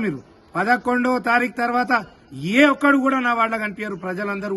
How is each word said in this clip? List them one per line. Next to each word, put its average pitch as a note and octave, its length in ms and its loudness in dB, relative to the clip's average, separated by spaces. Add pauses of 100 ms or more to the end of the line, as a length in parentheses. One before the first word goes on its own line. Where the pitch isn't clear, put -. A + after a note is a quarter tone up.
మీరు? D3+ 140 -4 (360)
పదకొండో B3 560 0 (180)
తారీఖు A#3+ 320 0
తర్వాత A#3+ 320 0 (640)
ఏ - 20 8 (140)
ఒక్కడు C#4+ 320 4
కూడా C4+ 120 2 (100)
నా A#3+ 120 2
వార్డులో A3+ 240 0
కనిపించరు. G#3 420 -6
ప్రజలందరూ G3+ 520 -6